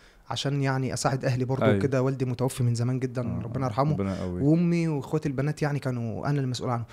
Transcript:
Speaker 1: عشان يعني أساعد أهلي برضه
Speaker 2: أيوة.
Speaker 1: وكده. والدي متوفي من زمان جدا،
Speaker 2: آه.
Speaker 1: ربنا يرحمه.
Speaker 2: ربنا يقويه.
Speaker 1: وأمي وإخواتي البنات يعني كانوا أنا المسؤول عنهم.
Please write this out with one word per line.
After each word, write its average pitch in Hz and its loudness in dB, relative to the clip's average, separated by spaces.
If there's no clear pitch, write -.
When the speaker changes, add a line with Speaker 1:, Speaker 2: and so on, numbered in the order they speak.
Speaker 1:
عشان 139 -2
يعني 135 0
أساعد 131 0
أهلي 127 2
برضه 127 0
Speaker 2:
أيوة. 104 6
Speaker 1:
وكده. 127 2
والدي 135 0
متوفي 127 -2
من 120 2
زمان 123 0
جدا، 123 -4
Speaker 2:
آه. 117 -4
Speaker 1:
ربنا 131 -4
يرحمه. 139 2
Speaker 2:
ربنا 95 0
يقويه. 90 -2
Speaker 1:
وأمي 170 4
وإخواتي 156 -2
البنات 143 -2
يعني 147 0
كانوا 117 -4
أنا 143 2
المسؤول 127 -2
عنهم. 117 -2